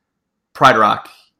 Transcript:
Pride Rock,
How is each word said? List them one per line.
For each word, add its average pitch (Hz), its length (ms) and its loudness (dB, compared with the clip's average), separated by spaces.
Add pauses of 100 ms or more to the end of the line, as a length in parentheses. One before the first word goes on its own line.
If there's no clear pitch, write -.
(540)
Pride 127 240 0
Rock, 110 320 -2 (300)